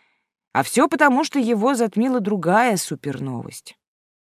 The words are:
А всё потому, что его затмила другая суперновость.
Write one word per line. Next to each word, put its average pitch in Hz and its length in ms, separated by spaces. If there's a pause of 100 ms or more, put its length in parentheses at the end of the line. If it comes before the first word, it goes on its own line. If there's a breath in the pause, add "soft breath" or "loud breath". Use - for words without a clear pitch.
(540)
А 135 100
всё 277 260
потому, 285 340
что 285 160
его 233 360
затмила 233 440
другая 202 560
суперновость. 135 1000 (460)